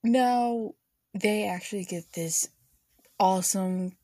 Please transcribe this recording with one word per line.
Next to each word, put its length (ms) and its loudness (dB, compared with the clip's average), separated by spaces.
Now, 680 2
they 320 0
actually 360 -6
get 300 -10
this 360 -4
awesome 840 0